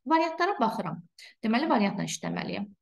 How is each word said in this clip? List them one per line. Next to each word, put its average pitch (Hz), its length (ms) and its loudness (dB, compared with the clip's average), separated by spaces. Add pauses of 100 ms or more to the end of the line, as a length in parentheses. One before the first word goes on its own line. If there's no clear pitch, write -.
Variantlara 330 560 2
baxıram. 190 400 -2 (400)
Deməli, 240 320 2
variantla 196 320 2
işləməliyəm. 175 640 -6 (120)